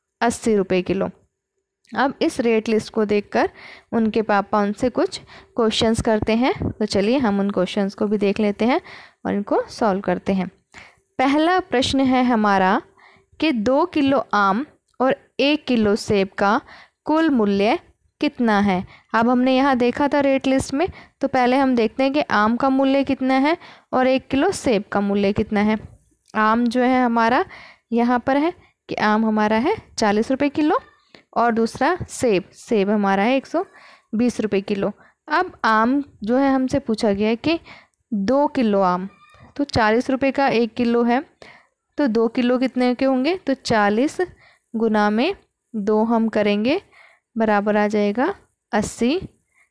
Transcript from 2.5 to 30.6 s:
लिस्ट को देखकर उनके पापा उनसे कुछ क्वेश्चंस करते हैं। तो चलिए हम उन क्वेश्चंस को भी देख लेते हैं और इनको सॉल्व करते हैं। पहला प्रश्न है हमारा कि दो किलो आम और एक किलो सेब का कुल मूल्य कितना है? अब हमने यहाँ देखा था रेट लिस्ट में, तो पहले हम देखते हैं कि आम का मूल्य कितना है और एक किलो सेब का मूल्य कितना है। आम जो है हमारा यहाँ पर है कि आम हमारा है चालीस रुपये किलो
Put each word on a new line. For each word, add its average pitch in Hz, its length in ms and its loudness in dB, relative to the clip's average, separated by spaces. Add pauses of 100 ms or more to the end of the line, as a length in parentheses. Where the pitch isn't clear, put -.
लिस्ट 220 240 -2
को 220 120 -2
देखकर 208 440 -2 (420)
उनके 220 320 0
पापा 208 380 0
उनसे 208 300 -2
कुछ - 280 -4 (360)
क्वेश्चंस 226 460 0
करते 220 340 0
हैं। 254 180 0 (160)
तो - 180 -4
चलिए 208 320 0
हम 202 200 0
उन 196 120 -2
क्वेश्चंस 196 440 -2
को 214 120 -2
भी 208 100 -2
देख 196 220 0
लेते 208 260 0
हैं 262 140 2 (460)
और 185 80 -2
इनको 214 360 -2
सॉल्व 202 320 -2
करते 185 320 -4
हैं। 185 160 -2 (720)
पहला 311 420 2
प्रश्न 269 400 -2
है 254 240 2
हमारा 208 560 2 (580)
कि 311 140 0
दो 254 340 0
किलो 277 360 0 (120)
आम 202 300 2 (340)
और 254 160 2 (260)
एक 294 240 0
किलो 214 320 2
सेब 196 400 0
का 208 220 0 (460)
कुल 320 260 2
मूल्य 208 480 0 (420)
कितना 240 380 0
है? 196 260 0 (280)
अब 226 160 2
हमने 254 260 2
यहाँ 269 220 2
देखा 247 300 0
था 294 140 0
रेट 269 260 0
लिस्ट 269 260 -2
में, 311 140 -2 (340)
तो 277 60 -2
पहले 254 300 2
हम 262 180 2
देखते 233 280 0
हैं 277 100 0
कि 294 80 0
आम 214 340 0
का 269 140 0
मूल्य 269 340 2
कितना 262 340 0
है 294 200 2 (360)
और 254 140 2
एक 262 200 0
किलो 294 260 0
सेब 208 380 -2
का 202 100 0
मूल्य 202 320 0
कितना 214 280 -2
है। 214 160 2 (560)
आम 220 320 2
जो 240 160 0
है 254 220 2
हमारा 233 400 2 (480)
यहाँ 240 280 2
पर 269 180 0
है 320 160 0 (360)
कि - 80 -6
आम 214 280 2
हमारा 214 320 0
है 311 180 0 (220)
चालीस 214 340 0
रुपये 285 180 0
किलो 320 300 0 (540)